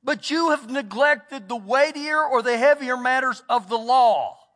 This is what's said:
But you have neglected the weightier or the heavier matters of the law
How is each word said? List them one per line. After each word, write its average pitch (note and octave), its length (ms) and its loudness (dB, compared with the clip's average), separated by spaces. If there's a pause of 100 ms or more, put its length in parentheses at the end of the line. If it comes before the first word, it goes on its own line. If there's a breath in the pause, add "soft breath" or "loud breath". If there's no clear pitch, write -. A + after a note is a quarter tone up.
But - 300 -4
you E4 200 0
have C#4+ 180 -4
neglected C4 760 -2
the A#3+ 100 -6
weightier D4 640 0
or C4 180 0
the A#3+ 160 0
heavier C4 400 2
matters B3+ 520 -2
of A3+ 200 0
the A#3 80 -2
law A3+ 640 2 (160)